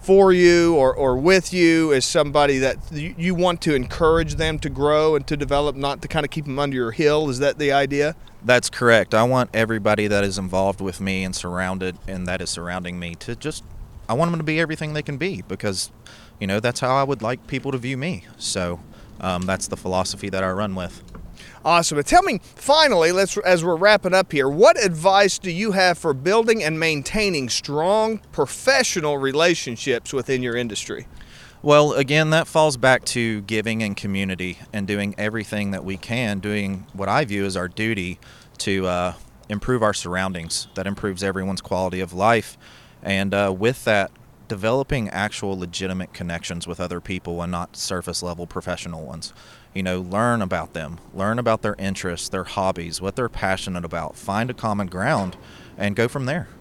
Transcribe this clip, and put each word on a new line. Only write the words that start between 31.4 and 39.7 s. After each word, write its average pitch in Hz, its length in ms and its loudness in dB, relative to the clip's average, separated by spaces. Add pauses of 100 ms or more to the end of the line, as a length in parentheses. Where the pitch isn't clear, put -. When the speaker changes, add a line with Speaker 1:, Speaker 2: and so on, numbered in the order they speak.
Speaker 2:
Well, 147 300 6
again, 147 380 2
that 160 160 4
falls 156 320 2
back 127 280 4
to 113 360 -2
giving 110 400 -2
and 104 120 -2
community 95 640 -4 (140)
and 101 140 -4
doing 101 320 -2
everything 104 540 -4
that 90 120 -6
we 95 140 -6
can, 113 400 -4
doing 98 560 -4
what 95 160 -4
I 135 160 0
view 101 180 -2
as 95 100 -4
our 92 140 -4
duty 98 500 -4 (400)
to, 95 280 -2
uh, 90 260 -2 (380)
improve 110 320 -2